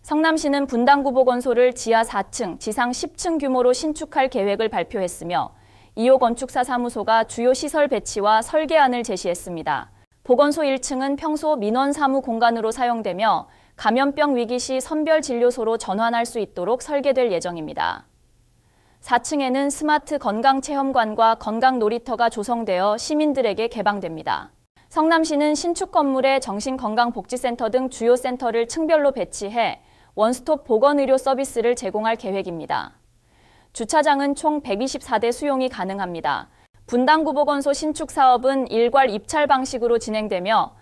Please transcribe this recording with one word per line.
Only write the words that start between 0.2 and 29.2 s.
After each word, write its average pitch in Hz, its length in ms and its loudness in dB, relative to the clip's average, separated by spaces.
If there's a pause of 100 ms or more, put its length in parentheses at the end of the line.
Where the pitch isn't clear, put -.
분당구 262 460 4
보건소를 247 600 4
지하 226 300 2
사 226 200 -2
층, - 360 -8
지상 240 320 -2
십 - 260 -8
층 330 200 -2
규모로 254 360 2
신축할 302 560 -2
계획을 208 400 0
발표했으며 175 840 -4 (420)
이 226 140 2
호 262 80 8
건축사 247 460 0
사무소가 233 640 0
주요 247 280 0
시설 294 340 0
배치와 214 540 0
설계안을 285 640 2
제시했습니다. 175 880 -4 (320)
보건소 285 400 4
일 269 160 0
층은 269 360 -4
평소 302 400 -2
민원 254 380 0
사무 269 280 0
공간으로 226 500 0
사용되며 220 760 -2 (280)
감염병 277 640 2
위기 240 200 -2
시 262 220 -4
선별 311 420 0
진료소로 233 560 0
전환할 233 480 -2
수 233 140 -6
있도록 202 420 -4
설계될 262 520 0
예정입니다. 160 720 -6 (960)
사 240 180 2
층에는 269 500 0
스마트 302 480 -2
건강 262 440 0
체험관과 233 720 0
건강 233 440 0
놀이터가 233 500 -2
조성되어 208 680 -2
시민들에게 262 680 0
개방됩니다. 180 840 -6 (360)
성남시는 311 680 2
신축 349 360 -4
건물에 269 480 2
정신건강복지센터 240 1300 -4
등 262 200 0
주요 240 260 2
센터를 247 540 -2
층별로 311 420 2
배치해 208 680 -4 (340)